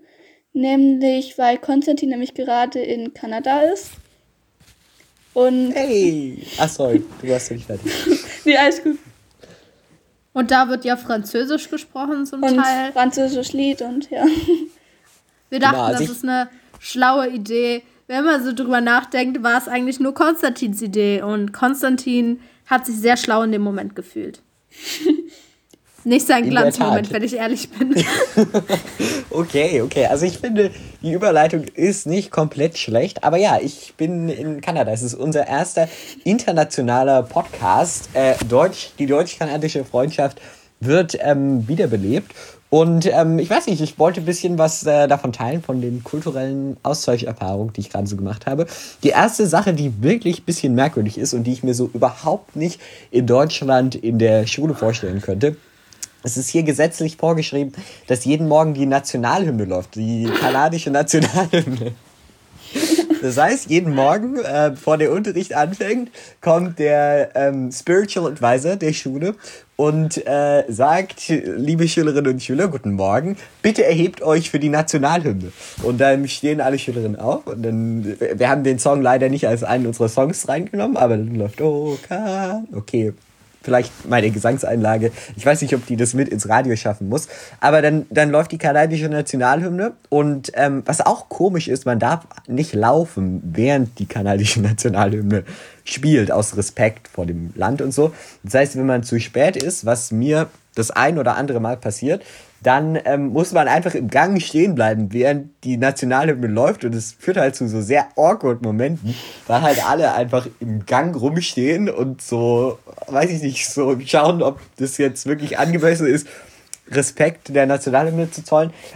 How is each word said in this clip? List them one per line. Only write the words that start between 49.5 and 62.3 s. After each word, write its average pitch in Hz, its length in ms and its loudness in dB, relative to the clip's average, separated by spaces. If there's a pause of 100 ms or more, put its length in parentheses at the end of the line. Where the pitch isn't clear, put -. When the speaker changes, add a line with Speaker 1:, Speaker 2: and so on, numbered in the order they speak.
Speaker 2:
die 139 300 -2
wirklich 180 380 0
ein - 40 -20
bisschen 143 300 0
merkwürdig 123 420 0
ist 123 160 -4
und 120 120 -2
die 123 80 0
ich 127 100 -8
mir 127 100 2
so 123 200 -2
überhaupt 131 640 -2
nicht 170 240 -4 (300)
in 123 160 2
Deutschland 131 680 2
in 117 240 -2
der 110 280 4
Schule 147 260 -2
vorstellen 104 480 -2
könnte, 113 340 -2 (680)
es 120 140 -8
ist 131 120 -6
hier 165 120 0
gesetzlich 160 560 0
vorgeschrieben, 156 560 -2 (320)
dass 123 200 -2
jeden 156 220 0
Morgen 156 280 4
die 139 100 0
Nationalhymne 135 800 0
läuft, 92 300 -6
die 113 340 -2 (100)
kanadische 143 520 0
Nationalhymne. 143 1000 0 (1300)